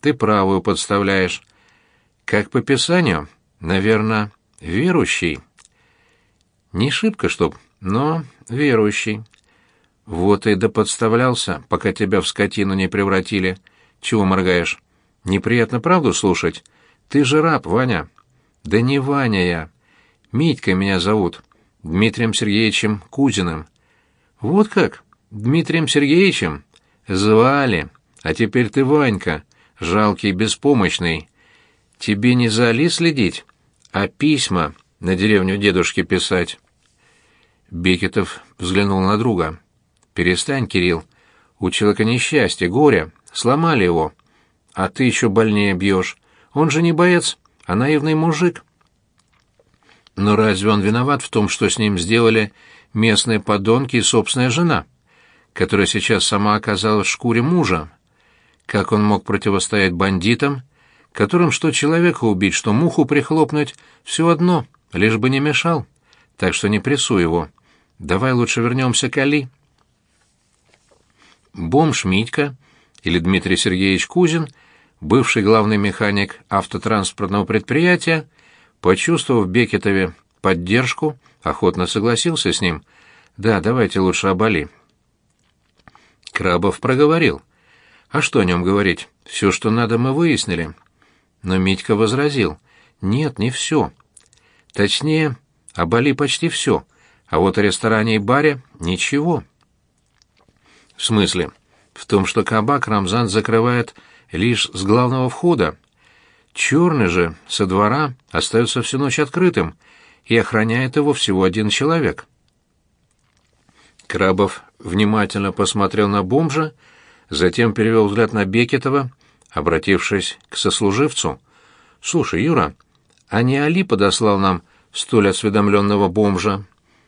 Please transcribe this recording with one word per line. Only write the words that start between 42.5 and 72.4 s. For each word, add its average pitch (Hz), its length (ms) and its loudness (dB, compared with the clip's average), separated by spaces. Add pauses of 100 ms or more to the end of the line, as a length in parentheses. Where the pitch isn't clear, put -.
горе. 104 440 2 (200)
Сломали 139 520 0
его. 82 280 0 (640)
А 95 140 -2
ты - 160 -4
ещё 120 260 0
больнее 104 440 2
бьёшь. 92 420 0 (360)
Он 151 180 2
же 160 120 0
не 170 100 2
боец, 175 460 2 (280)
а 90 100 -2
наивный 151 380 0
мужик». 165 500 0 (1500)
«Но 104 180 2
разве 104 360 2
он 104 100 4
виноват 120 420 0
в - 60 -12
том, 107 200 0
что 104 200 -2
с - 100 -4
ним 104 200 0
сделали 110 540 2 (400)
местные 107 460 2
подонки 113 580 0
и 110 60 2
собственная 123 480 0
жена, 151 360 0 (640)
которая 98 340 0
сейчас 104 380 0
сама 104 320 0
оказалась 104 500 -2
в - 40 -4
шкуре 117 300 -2
мужа? 120 480 0 (800)
Как 98 240 -2
он 104 140 2
мог 104 200 0
противостоять 98 680 0
бандитам, 101 720 0 (500)
которым 160 400 0
что - 180 -2
человека 165 540 0
убить, 98 300 0
что - 180 -2
муху 156 320 2
прихлопнуть, 151 720 -2 (260)
всё 165 260 -2
одно, 170 380 2 (260)
лишь 110 240 2
бы 123 140 0
не 135 80 0
мешал? 147 480 0 (500)
Так 92 180 -2
что 104 140 -2
не 104 120 0
прессуй 123 420 0
его. 82 260 0 (520)
Давай 95 320 -2
лучше 120 280 0
вернёмся 123 480 0
к 135 100 -4
Али». 139 300 0 (2000)
Бомж 123 500 0
Митька, 120 500 0 (480)